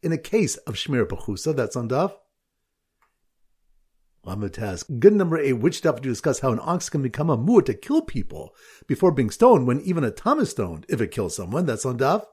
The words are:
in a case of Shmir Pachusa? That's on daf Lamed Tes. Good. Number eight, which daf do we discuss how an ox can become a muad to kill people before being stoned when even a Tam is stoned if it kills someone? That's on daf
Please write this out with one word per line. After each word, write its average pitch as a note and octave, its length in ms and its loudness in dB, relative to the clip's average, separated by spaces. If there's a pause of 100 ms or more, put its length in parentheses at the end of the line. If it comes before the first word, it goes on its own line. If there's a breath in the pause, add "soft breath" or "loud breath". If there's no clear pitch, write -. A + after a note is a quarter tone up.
in E3 80 -2
a D#3+ 80 -2
case - 380 0
of - 180 -10
Shmir B2 320 0
Pachusa? - 480 -4
That's A#2+ 200 -2
on A#2 140 -6
daf D#3+ 240 0 (2000)
Lamed G2 280 -6
Tes. G2 300 -8
Good. D#3+ 300 6
Number E3+ 260 0
eight, C3+ 140 2
which B2 280 0
daf - 140 2
do C3 140 -6
we A#2+ 40 -2
discuss C3 280 -2
how C3 100 0
an A2 100 -2
ox E3+ 280 -4
can D3 120 -2
become D3 280 -2
a B2+ 80 2
muad F#3 280 4
to - 80 -2
kill D#4 280 0
people - 520 -8 (320 loud breath)
before E3+ 260 4
being C3 200 0
stoned A3 340 6
when B2 140 2
even E3+ 240 -2
a A2+ 80 0
Tam D4 280 0
is A#3+ 120 0
stoned E2+ 380 -4
if A2+ 100 -2
it G#2+ 120 -2
kills F#2+ 240 -4
someone? G#2+ 300 -4
That's A#2 200 -4
on B2 120 -2
daf C#3+ 360 2